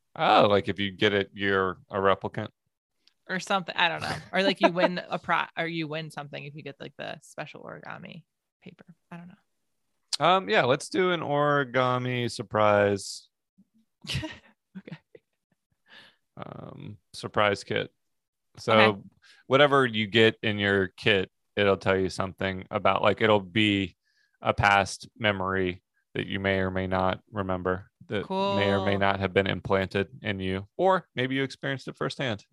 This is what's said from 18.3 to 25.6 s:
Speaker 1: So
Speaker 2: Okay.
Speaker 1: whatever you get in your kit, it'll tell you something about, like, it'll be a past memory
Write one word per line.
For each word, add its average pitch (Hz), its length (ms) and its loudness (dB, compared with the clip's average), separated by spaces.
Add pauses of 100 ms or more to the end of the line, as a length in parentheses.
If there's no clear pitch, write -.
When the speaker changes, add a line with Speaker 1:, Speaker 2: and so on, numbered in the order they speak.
Speaker 1:
So - 200 -2
Speaker 2:
Okay. 107 220 6 (480)
Speaker 1:
whatever 135 360 6
you 110 220 -2
get 110 360 6
in 104 160 -2
your 98 380 2
kit, 98 360 0 (240)
it'll 101 200 4
tell 95 200 2
you 95 140 0
something 95 600 -6
about, 98 320 0
like, 104 180 2
it'll 107 200 4
be 98 560 0 (440)
a 120 140 0
past 98 540 2 (100)
memory 95 640 -2 (320)